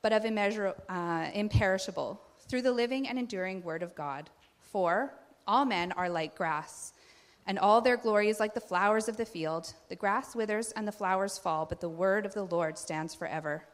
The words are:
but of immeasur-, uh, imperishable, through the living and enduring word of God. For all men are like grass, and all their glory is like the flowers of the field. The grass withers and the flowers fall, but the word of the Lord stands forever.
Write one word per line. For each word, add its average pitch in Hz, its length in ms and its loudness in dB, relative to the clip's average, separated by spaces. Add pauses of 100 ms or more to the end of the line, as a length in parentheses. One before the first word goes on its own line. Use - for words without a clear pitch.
but 214 120 2
of 214 100 4
immeasur-, 214 640 0
uh, 170 460 -2
imperishable, 190 840 0 (260)
through 254 160 -2
the 254 80 4
living 247 380 0
and 254 100 -4
enduring 190 460 -4
word 165 180 -4
of 175 140 -10
God. 147 340 -8 (300)
For 196 520 2 (320)
all 254 200 4
men 180 260 0
are 180 180 0
like 160 280 -2
grass, 160 560 -4 (560)
and 196 100 0
all 208 220 8
their 247 160 4
glory 208 320 4
is 214 100 2
like 214 160 0
the 233 60 -2
flowers 208 480 2
of 220 80 -6
the 226 100 -2
field. 160 480 -4 (140)
The 180 80 -10
grass 220 400 -2
withers 220 340 -2
and 214 160 -4
the 208 60 -4
flowers 196 440 0
fall, 160 300 -2
but 170 140 -8
the 170 80 -4
word 190 360 2
of 196 100 -6
the 208 100 -4
Lord 170 340 -2
stands 160 340 -6
forever. 156 600 -6